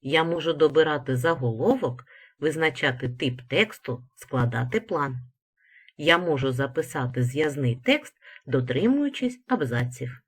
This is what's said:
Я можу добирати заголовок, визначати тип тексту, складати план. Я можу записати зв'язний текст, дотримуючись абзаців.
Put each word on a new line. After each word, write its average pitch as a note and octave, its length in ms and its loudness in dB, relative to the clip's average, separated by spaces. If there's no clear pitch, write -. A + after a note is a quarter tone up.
Я D#3 220 2
можу E3 280 -2
добирати D3 640 4
заголовок, C3 880 0
визначати D3+ 720 -2
тип B2+ 400 -4
тексту, D#3 680 -2
складати B2 640 -2
план. C#3 400 -4
Я E3+ 220 4
можу C#3+ 340 0
записати C3 720 -2
зв'язний C3+ 640 0
текст, C#4+ 300 0
дотримуючись A#3 1000 0
абзаців. B2 800 -4